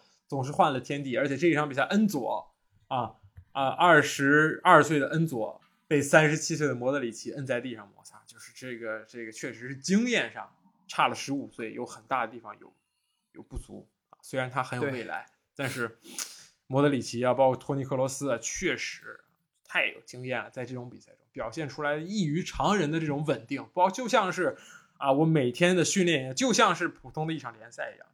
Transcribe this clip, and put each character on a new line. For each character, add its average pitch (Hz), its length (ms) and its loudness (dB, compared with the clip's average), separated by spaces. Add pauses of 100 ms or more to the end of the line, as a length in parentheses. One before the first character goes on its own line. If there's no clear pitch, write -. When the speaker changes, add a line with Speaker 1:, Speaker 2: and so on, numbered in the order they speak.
(280)
Speaker 1:
总 135 160 -4
是 135 80 -8
换 156 200 4
了 131 80 -2
天 143 240 -6
地， 123 140 -4
而 139 100 2
且 139 80 -2
这 151 120 2
一 156 80 4
场 151 120 0
比 139 60 -8
赛 135 120 0
恩 202 220 4
佐 113 460 -4 (340)
啊， 123 280 -4 (360)
啊， 135 180 -2
二 160 320 8
十 143 640 2
二 170 180 10
岁 147 180 2
的 135 100 0
恩 160 180 0
佐 117 320 -6 (280)
被 147 140 2
三 156 280 6
十 156 80 0
七 156 180 -4
岁 147 120 -2
的 131 80 -4
莫 123 160 -2
德 143 80 0
里 120 120 -6
奇 113 220 -12
摁 139 120 -10
在 120 140 -2
地 120 160 -10
上 101 180 -18
摩 101 100 -20
擦， - 220 -20
就 113 140 -20
是 - 140 -20
这 127 240 -12
个， 110 300 -8
这 117 180 -14
个 110 60 -14
确 127 200 -10
实 113 160 -14
是 135 80 -10
经 190 320 0
验 156 240 -2
上 107 180 -14 (380)
差 147 200 2
了 120 80 -2
十 - 180 -8
五 127 180 -6
岁， 110 220 -10
有 120 120 -8
很 113 200 -14
大 127 200 -2
的 110 60 -8
地 123 80 -16
方 107 200 -18
有， - 140 -20 (600)
有 113 100 -18
不 127 140 -14
足 104 300 -16 (220)
啊。 - 120 -20
虽 - 180 -8
然 127 100 -4
他 127 140 -4
很 123 160 -8
有 139 100 -2
未 127 140 -6
来， 90 220 -10
Speaker 2:
对。 - 80 -20 (220)
Speaker 1:
但 139 140 -4
是 117 300 -6 (680)
莫 135 140 2
德 147 60 6
里 135 140 0
奇 120 220 -6
啊， 123 100 4
包 131 140 4
括 127 80 2
托 139 200 -6
尼 139 80 -4
克 135 120 -6
罗 131 120 0
斯 135 240 -6
啊， 117 100 -2
确 147 360 -4
实 - 460 -12 (420)
太 147 220 -2
有 - 180 -10
经 127 180 -14
验 123 200 -4
了， 104 60 -16
在 127 160 -10
这 127 80 -12
种 123 160 -10
比 - 100 -20
赛 - 120 -20
中 - 80 -20 (120)
表 113 200 -8
现 156 180 -6
出 151 140 -10
来 147 140 0
异 190 260 -4
于 156 180 0
常 160 340 0
人 156 140 2
的 160 100 -2
这 160 60 -4
种 147 200 -2
稳 120 200 -2
定， 135 180 -6 (100)
包 180 100 2
括 190 80 4
就 240 160 -6
像 202 260 2
是 165 240 -2 (400)
啊， 139 140 2
我 147 140 4
每 147 260 4
天 175 240 4
的 165 100 4
训 185 200 2
练 156 180 2
一 - 20 -8
样， 131 100 -8
就 254 160 2
像 202 240 4
是 165 120 -2
普 135 240 -12
通 156 160 -4
的 160 60 -4
一 156 40 -6
场 123 160 -12
联 110 180 -20
赛 131 240 -10
一 - 40 -20
样。 - 140 -20